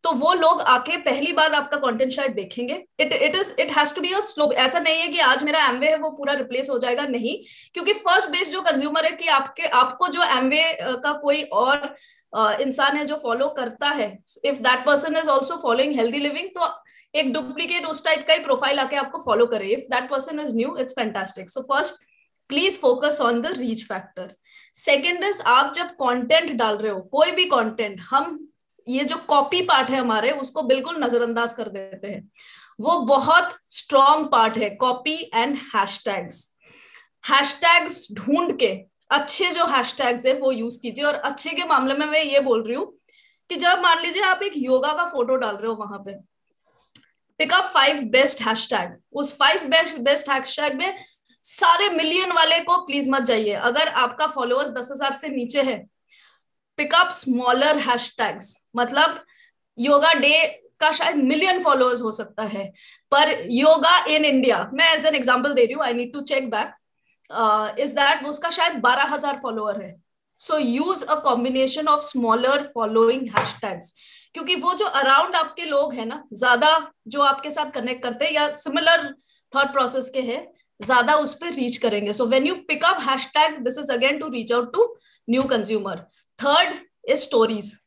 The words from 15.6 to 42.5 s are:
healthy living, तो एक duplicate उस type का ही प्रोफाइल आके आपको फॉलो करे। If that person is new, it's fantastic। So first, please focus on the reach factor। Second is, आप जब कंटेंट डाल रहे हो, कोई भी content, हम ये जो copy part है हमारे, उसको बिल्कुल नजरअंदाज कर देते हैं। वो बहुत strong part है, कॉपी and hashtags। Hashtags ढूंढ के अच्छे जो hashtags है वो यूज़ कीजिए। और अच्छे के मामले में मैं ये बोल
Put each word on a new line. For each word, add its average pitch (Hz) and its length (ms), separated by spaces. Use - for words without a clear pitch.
healthy 240 260
living, 294 280
तो 330 100
एक 269 180
duplicate 330 520
उस 311 200
type 311 220
का 320 60
ही 311 60
प्रोफाइल 277 400
आके 262 160
आपको 277 220
फॉलो 240 280
करे। 214 300
If 262 220
that 262 160
person 285 320
is 220 100
new, 254 160
it's 262 280
fantastic। 196 580
So 262 40
first, 302 180
please 370 340
focus 294 400
on 233 200
the 339 60
reach 240 400
factor। 185 380
Second 349 440
is, - 80
आप 285 320
जब 349 120
कंटेंट 285 680
डाल 220 260
रहे 208 140
हो, 190 100
कोई 311 300
भी 349 140
content, 220 560
हम 294 480
ये 262 140
जो 320 140
copy 294 440
part 262 280
है 269 80
हमारे, 240 340
उसको 285 300
बिल्कुल 269 360
नजरअंदाज 233 560
कर 214 160
देते 196 380
हैं। - 240
वो 277 180
बहुत 277 500
strong 294 600
part 220 260
है, 208 120
कॉपी 254 640
and 240 160
hashtags। 214 920
Hashtags 302 840
ढूंढ 294 460
के 196 240
अच्छे 294 400
जो 330 140
hashtags 247 600
है 262 80
वो 262 180
यूज़ 233 300
कीजिए। 254 240
और 294 80
अच्छे 285 360
के 339 140
मामले 269 300
में 302 120
मैं 311 180
ये 277 160
बोल 240 240